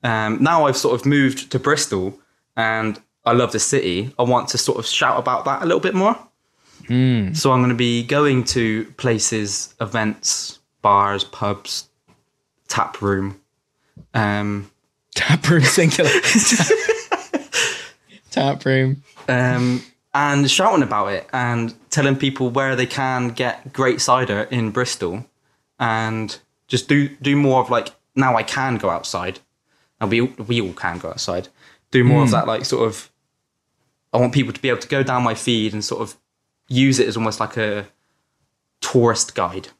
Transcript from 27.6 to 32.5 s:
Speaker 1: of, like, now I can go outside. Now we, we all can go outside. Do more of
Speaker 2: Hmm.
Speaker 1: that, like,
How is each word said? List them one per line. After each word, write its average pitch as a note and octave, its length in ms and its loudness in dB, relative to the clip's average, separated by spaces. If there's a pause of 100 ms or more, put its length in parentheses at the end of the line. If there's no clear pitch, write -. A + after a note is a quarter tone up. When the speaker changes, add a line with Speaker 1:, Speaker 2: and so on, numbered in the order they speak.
Speaker 1:
of, A#2+ 80 -2
like, - 200 -2 (260)
now C3 200 2
I A2+ 60 2
can C3 360 -4
go G2 120 -2
outside. F2+ 500 -6 (600)
Now G2+ 60 0
we, A2+ 140 2
we A#2+ 380 -2
all F#2+ 140 -4
can F2 240 -6
go E2 120 -10
outside. F2 400 -6 (420)
Do B2+ 120 4
more C#3+ 200 6
of B2+ 60 6
Speaker 2:
Hmm. A2 60 4
Speaker 1:
that, A2 120 0
like, A2+ 180 -2